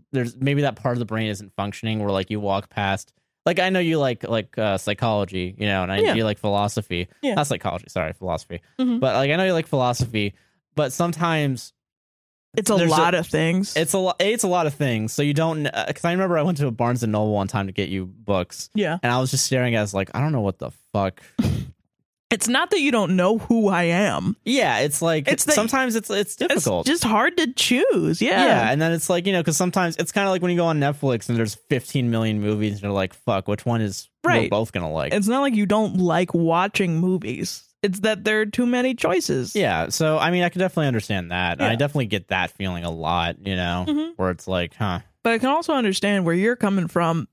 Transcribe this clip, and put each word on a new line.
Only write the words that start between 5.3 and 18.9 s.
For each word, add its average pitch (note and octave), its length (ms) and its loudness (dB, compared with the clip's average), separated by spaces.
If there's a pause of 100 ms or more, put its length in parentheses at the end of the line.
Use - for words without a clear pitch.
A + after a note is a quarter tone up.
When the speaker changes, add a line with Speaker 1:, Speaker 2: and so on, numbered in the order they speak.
Speaker 1:
you G#2 80 -2
know, F#2+ 160 2
and F2+ 80 -2
I, F#2+ 80 0
Speaker 2:
Yeah. - 160 2
Speaker 1:
you A2+ 100 0
like G#2+ 140 -2
philosophy. G2+ 680 -2 (140)
Speaker 2:
Yeah. C4 120 -2
Speaker 1:
Not D3 120 0
psychology, F#2 420 -6
sorry, D#2+ 240 -4
philosophy. E2+ 480 -8 (180)
Speaker 2:
Mm-hmm. B3 200 0
Speaker 1:
But, - 160 2
like, C3+ 160 2
I D#3 60 0
know F#3+ 80 0
you F#3 100 2
like D#3+ 120 -2
philosophy, A#2+ 680 0 (420)
but C#3 160 0
sometimes D#3+ 800 -2 (840)
Speaker 2:
It's G#3 160 -2
a G#3 60 4
Speaker 1:
there's E3+ 160 4
a - 20 6
Speaker 2:
lot E3 200 4
of E3+ 120 0
things. E3+ 500 0
Speaker 1:
It's D#3+ 180 0
a G3 40 2
lo-, F#3 220 2
it's G#3+ 240 0
a F#3+ 40 2
lot F3 180 2
of C#3+ 80 -2
things. A2+ 400 0
So D3 80 0
you D3 100 2
don't, D#3 340 0
uh, - 200 -4
'cause - 180 -6
I E3+ 80 0
remember F3+ 260 0
I D3+ 40 2
went D#3+ 160 0
to C#3+ 80 0
a B2 40 0
Barnes A#2+ 320 0
and A2 100 0
Noble G#2+ 200 2
one G2 160 0
time G2 180 -2
to F#2 60 -8
get F#2+ 160 -2
you F#2+ 160 -4
books. F#2+ 680 -4
Speaker 2:
Yeah. F3+ 280 0